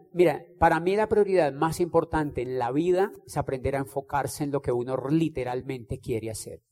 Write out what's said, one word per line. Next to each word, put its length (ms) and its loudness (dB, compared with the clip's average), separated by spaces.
Mira, 320 4
para 200 6
mí 160 0
la 140 2
prioridad 420 4
más 280 0
importante 640 0
en 160 -4
la 120 0
vida 400 2
es 120 -12
aprender 380 -2
a 40 0
enfocarse 640 -4
en 80 -2
lo 100 0
que 100 0
uno 240 0
literalmente 880 -2
quiere 320 -4
hacer. 320 -12